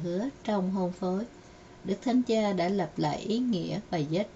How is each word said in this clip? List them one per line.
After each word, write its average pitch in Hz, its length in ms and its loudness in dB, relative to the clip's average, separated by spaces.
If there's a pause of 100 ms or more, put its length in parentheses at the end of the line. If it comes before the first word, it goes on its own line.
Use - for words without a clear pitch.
hứa 185 260 -2 (140)
trong 190 280 0
hôn 185 200 0
phối. 185 320 -2 (600)
Đức 190 120 0 (100)
Thánh 247 180 6
Cha 214 300 4
đã 175 160 2
lặp 190 300 0
lại 151 200 0
ý 220 200 0
nghĩa 175 400 0 (100)
và 180 80 0
giá 160 260 0 (120)